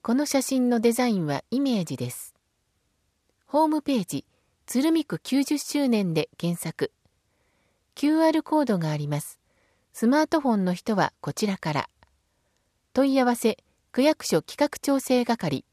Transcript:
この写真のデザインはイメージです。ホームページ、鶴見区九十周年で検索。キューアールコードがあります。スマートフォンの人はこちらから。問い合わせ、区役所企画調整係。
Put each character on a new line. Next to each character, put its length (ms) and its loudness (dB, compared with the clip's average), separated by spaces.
こ 140 -2
の 100 2
写 160 0
真 300 0
の 100 2
デ 120 4
ザ 140 0
イ 120 0
ン 80 -2
は 240 -4
イ 100 -2
メ 220 0
ー 20 -2
ジ 140 -8
で 100 -4
す。 260 -14
ホ 220 2
ー 20 2
ム 140 0
ペ 140 0
ー 100 0
ジ、 180 -8
鶴 260 0
見 140 2
区 140 -6
九 240 0
十 160 -2
周 280 -2
年 280 0
で 240 -2
検 200 -2
索。 340 -6
キ 140 -2
ュ 120 2
ー 40 4
ア 60 6
ー 20 0
ル 100 0
コ 180 0
ー 40 2
ド 140 0
が 100 -2
あ 80 -2
り 120 -4
ま 120 -2
す。 180 -16
ス 140 -2
マ 160 4
ー 60 2
ト 120 2
フ 120 0
ォ 40 2
ン 80 0
の 80 0
人 240 -4
は 240 2
こ 140 -8
ち 120 -2
ら 120 -2
か 160 -4
ら。 140 -2
問 180 2
い 80 4
合 60 4
わ 100 2
せ、 220 -2
区 100 -2
役 240 2
所 160 2
企 180 -16
画 200 0
調 200 0
整 280 0
係。 460 -2